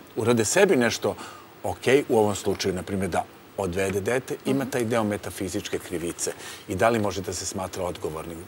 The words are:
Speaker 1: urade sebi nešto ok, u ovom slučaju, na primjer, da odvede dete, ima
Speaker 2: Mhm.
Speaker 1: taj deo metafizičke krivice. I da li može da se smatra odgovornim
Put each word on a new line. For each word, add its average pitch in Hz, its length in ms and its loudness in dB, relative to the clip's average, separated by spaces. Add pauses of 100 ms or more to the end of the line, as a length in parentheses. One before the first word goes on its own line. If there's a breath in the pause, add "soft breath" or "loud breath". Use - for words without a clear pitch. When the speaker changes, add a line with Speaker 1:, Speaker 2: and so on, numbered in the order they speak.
(160)
Speaker 1:
urade 113 300 4
sebi 180 300 6
nešto 113 400 2 (480 loud breath)
ok, 95 140 -4 (320)
u 123 100 6
ovom 104 160 4
slučaju, 95 400 -2
na 90 80 -4
primjer, 95 260 -2
da 90 140 0 (340)
odvede 95 440 0
dete, 127 340 -2 (100)
ima 135 140 2
Speaker 2:
Mhm. 131 100 -4
Speaker 1:
taj 127 160 0
deo 113 180 2
metafizičke 98 760 -4
krivice. 85 520 -4 (360 loud breath)
I 107 80 -4
da 113 140 4
li 117 100 4
može 101 220 -2
da 92 120 -6
se 90 120 -6
smatra 95 380 -6
odgovornim 82 540 -6 (100)